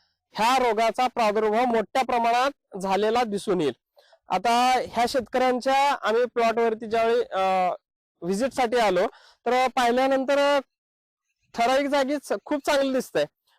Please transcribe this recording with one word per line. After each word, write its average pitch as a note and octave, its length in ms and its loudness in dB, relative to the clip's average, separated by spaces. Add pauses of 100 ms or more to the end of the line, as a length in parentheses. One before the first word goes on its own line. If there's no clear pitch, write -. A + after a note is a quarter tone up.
(320)
ह्या A#3+ 260 0
रोगाचा A3+ 500 0
प्रादुर्भाव A3 580 0
मोठ्या A#3 380 0
प्रमाणात A#3+ 760 -2
झालेला G3+ 460 0
दिसून G3+ 380 -2
येईल. C#3 120 0 (540)
आता A#3+ 600 2
ह्या A#3 220 -2
शेतकऱ्यांच्या C4 840 0
आम्ही A3+ 320 0
प्लॉटवरती A#3 600 -2
ज्यावेळी, A3+ 360 0
अ, F#3+ 200 -4 (800)
व्हिजिटसाठी A#3 560 -2
आलो G3+ 300 2 (380)
तर B3+ 220 2
पाहिल्यानंतर C4+ 920 2 (960)
ठराविक C4 340 2
जागीच C#4 460 -2 (120)
खूप D4 200 -4
चांगलं C#4 280 0
दिसतंय, E3+ 320 -2 (340)